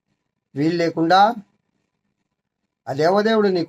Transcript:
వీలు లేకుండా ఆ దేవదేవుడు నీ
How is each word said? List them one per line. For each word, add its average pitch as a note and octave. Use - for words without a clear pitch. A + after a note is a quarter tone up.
వీలు D#3+
లేకుండా E3
ఆ B2+
దేవదేవుడు G#3
నీ E3+